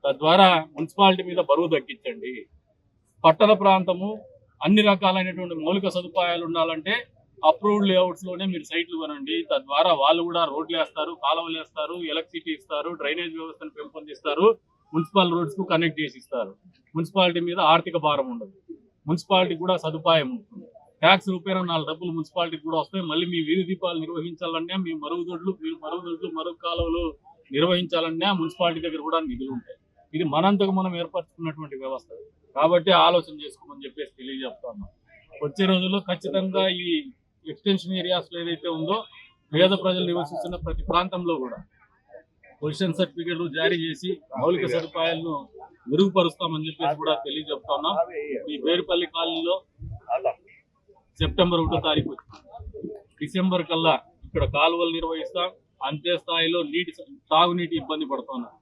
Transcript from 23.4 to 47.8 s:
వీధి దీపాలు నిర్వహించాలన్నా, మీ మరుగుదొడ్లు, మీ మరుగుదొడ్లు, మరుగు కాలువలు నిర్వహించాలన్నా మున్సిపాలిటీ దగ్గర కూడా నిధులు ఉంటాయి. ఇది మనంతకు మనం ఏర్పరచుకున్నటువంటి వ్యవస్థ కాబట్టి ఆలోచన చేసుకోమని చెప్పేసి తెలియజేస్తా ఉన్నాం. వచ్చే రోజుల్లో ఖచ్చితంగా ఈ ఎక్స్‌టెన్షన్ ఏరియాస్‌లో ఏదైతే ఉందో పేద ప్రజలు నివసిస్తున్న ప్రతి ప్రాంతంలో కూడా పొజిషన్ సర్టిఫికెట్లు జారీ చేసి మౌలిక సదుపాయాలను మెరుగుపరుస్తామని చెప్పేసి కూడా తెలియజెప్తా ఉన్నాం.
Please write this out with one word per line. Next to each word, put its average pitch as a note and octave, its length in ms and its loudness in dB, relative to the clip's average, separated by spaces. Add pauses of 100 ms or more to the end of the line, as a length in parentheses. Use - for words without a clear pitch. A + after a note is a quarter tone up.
వీధి F3+ 180 0
దీపాలు F3 360 -4
నిర్వహించాలన్నా, E3 800 -6
మీ F3 140 -4 (120)
మరుగుదొడ్లు, F3 580 -6
మీ D#4+ 100 -6 (120)
మరుగుదొడ్లు, E3+ 520 -8
మరుగు E3+ 300 -8
కాలువలు E3+ 400 -4 (460)
నిర్వహించాలన్నా E3+ 840 0
మున్సిపాలిటీ E3 520 -2
దగ్గర D#3 160 -6
కూడా D#3+ 180 -2 (100)
నిధులు B3+ 240 -8
ఉంటాయి. A#3+ 240 -12 (360)
ఇది E3 200 -2
మనంతకు F#3+ 380 4
మనం F#3 240 0
ఏర్పరచుకున్నటువంటి D#3+ 800 -8
వ్యవస్థ C3 340 -8 (460)
కాబట్టి E3+ 360 4 (140)
ఆలోచన F3 360 4
చేసుకోమని C#3+ 440 -16
చెప్పేసి C#3+ 320 -10
తెలియజేస్తా C3 520 -10
ఉన్నాం. G2+ 200 -14 (440)
వచ్చే D3 320 -4
రోజుల్లో F#3 340 2
ఖచ్చితంగా F#3+ 640 -2 (180)
ఈ F3 60 -4 (580)
ఎక్స్‌టెన్షన్ F#3 540 -2
ఏరియాస్‌లో F3 400 -4
ఏదైతే E3+ 300 -4
ఉందో E3 280 -2 (540)
పేద F3+ 200 6 (120)
ప్రజలు F#3 220 2
నివసిస్తున్న F3 500 -4
ప్రతి - 280 -6
ప్రాంతంలో F3+ 500 0 (100)
కూడా A#2+ 140 -8 (1040)
పొజిషన్ D#3 380 -2
సర్టిఫికెట్లు E3+ 480 -2 (100)
జారీ E3+ 280 2
చేసి E3 240 -4 (280)
మౌలిక F3 300 2
సదుపాయాలను E3 640 -2 (540)
మెరుగుపరుస్తామని E3 800 2
చెప్పేసి D3+ 280 -2
కూడా D#3 180 0 (120)
తెలియజెప్తా D3 500 -6
ఉన్నాం. E3 200 -2 (540)